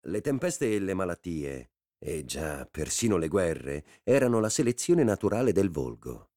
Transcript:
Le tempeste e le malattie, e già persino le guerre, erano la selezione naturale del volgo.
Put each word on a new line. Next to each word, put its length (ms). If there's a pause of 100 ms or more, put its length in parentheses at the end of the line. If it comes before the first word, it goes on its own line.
Le 180
tempeste 520
e 60
le 140
malattie, 760 (280)
e 240
già 460
persino 480
le 100
guerre, 560 (200)
erano 360
la 80
selezione 560
naturale 480
del 180
volgo. 680